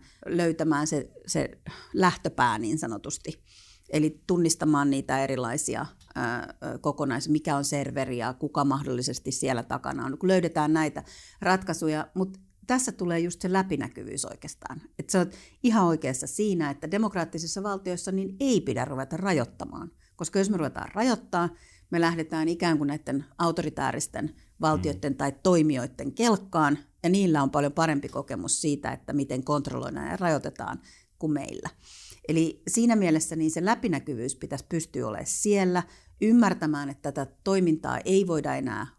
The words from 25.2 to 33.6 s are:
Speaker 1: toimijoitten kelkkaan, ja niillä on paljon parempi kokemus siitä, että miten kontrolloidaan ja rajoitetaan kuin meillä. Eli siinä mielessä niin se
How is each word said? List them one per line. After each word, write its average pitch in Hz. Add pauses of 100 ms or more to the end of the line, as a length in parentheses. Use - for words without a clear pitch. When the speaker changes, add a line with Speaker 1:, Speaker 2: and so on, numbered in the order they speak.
Speaker 1:
toimijoitten 151
kelkkaan, 185 (240)
ja 170
niillä 175
on 131
paljon 143
parempi 151
kokemus -
siitä, 139
että 127
miten 135
kontrolloidaan 139
ja 175
rajoitetaan 160 (380)
kuin 156
meillä. - (580)
Eli 165
siinä 233
mielessä 160
niin 160
se 165